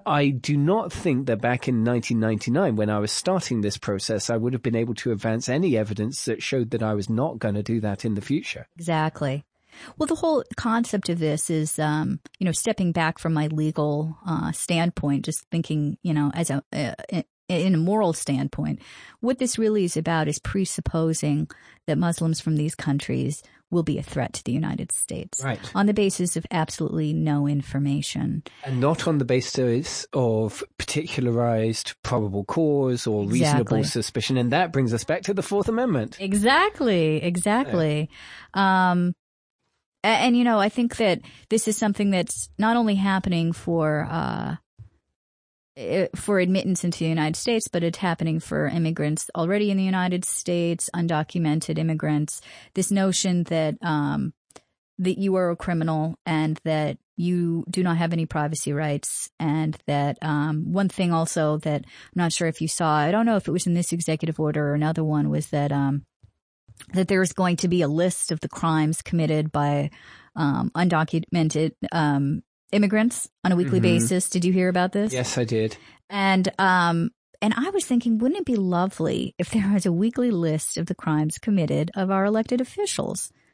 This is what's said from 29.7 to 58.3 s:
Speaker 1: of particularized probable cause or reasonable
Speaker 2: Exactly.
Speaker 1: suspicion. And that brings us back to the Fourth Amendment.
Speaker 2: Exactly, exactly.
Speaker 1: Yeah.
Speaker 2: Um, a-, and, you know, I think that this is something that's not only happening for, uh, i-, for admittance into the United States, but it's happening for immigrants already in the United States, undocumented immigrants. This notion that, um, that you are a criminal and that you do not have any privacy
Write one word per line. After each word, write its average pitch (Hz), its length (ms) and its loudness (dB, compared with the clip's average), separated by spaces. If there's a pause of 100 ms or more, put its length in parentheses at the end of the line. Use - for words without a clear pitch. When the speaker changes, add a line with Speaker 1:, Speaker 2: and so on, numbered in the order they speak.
Speaker 1:
of 113 520 0 (140)
particularized 117 1200 0
probable 101 420 -2
cause 139 640 0
or 107 180 0
reasonable 123 520 2
Speaker 2:
Exactly. 107 80 2
Speaker 1:
suspicion. - 520 -2
And 120 160 2
that 165 200 2
brings 131 200 0
us 117 120 -2
back 160 180 -2
to 202 120 -2
the 190 100 0
Fourth 202 240 -2
Amendment. 220 520 0
Speaker 2:
Exactly, 202 1000 2
exactly. 175 880 0 (440)
Speaker 1:
Yeah. 190 360 4
Speaker 2:
Um, 175 240 2 (880)
a-, - 40 0
and, 226 300 4
you 240 80 4
know, 233 140 4
I 202 120 4
think 240 260 0
that 220 240 2 (300)
this 220 180 2
is 214 80 0
something 202 340 0
that's - 380 -2 (100)
not 220 180 4
only 220 180 2
happening 190 580 2
for, 156 580 0
uh, - 460 -4 (1200)
i-, 139 360 0
for 202 240 0
admittance 185 460 2
into 175 160 -2
the 165 80 0
United 160 280 0
States, 226 320 -2
but 170 140 -2
it's 170 160 -2
happening 165 420 -2
for 151 260 -2
immigrants 160 680 -2
already 202 340 0
in 196 60 0
the 190 80 2
United 180 400 0
States, 170 680 -2
undocumented 160 840 0
immigrants. 156 640 0 (340)
This 185 160 0
notion 190 540 2
that, 156 380 0
um, 147 500 -2 (640)
that 185 200 0
you 196 180 0
are 180 140 2
a 170 60 -2
criminal 160 580 -2 (120)
and 156 380 0
that 151 340 -2 (180)
you 170 520 0
do 180 140 -2
not 170 160 2
have 170 160 0
any 165 100 0
privacy 151 480 -2